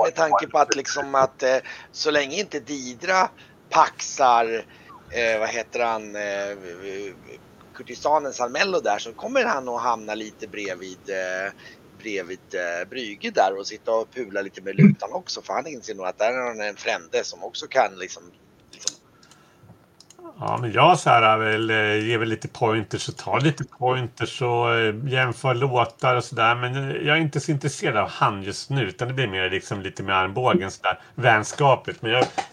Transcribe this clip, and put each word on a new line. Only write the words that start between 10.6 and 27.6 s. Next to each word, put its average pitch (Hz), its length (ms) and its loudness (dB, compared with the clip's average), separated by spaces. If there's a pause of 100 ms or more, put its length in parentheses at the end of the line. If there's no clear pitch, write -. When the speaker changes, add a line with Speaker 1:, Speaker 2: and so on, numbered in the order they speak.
Speaker 1:
eh, 95 420 -4 (480)
bredvid, 95 400 -8 (140)
eh, 87 360 -4
Brygge 120 420 -8
där 98 280 2
och 101 80 -10
sitta 107 240 -6
och 113 220 0
pula 101 280 -6
lite 98 200 -10
med 95 140 -8
lutan - 380 6
också, 175 280 -10
för 98 120 -8
han 127 140 -4
inser 113 280 -12
nog 95 100 -8
att 92 120 -6
där 113 160 0
är 127 140 -2
han 110 140 -6
en 104 140 -4
frände 101 480 -2
som 87 200 -12
också 139 240 -10
kan, 110 320 2
liksom, 90 240 -10 (480)
liksom. - 240 -8 (1400)
Speaker 2:
Ja, 110 220 -2
men 117 100 -4
jag 147 280 6
så 151 100 0
här, 113 280 6
väl, 110 320 0
eh, 107 380 2
ger 117 100 2
väl 113 120 0
lite 107 180 -4
pointers 110 640 -2
och - 80 -12
tar 101 220 -2
lite 147 240 2 (160)
pointers 123 640 -2
och, 120 340 2
eh, 110 200 2 (120)
jämför 127 460 0
låtar 123 600 2
och 120 80 0
sådär. 117 320 2
Men, 123 200 -4
eh, 139 200 -4
jag 151 220 2
är 165 40 4
inte 151 180 0
så 160 120 -4
intresserad 143 460 -2